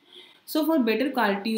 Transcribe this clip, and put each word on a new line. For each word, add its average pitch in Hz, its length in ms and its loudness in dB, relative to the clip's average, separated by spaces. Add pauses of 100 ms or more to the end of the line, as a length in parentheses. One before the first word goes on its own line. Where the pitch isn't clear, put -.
(480)
So 311 160 -2
for 320 140 2
better 226 320 2
quality 214 480 0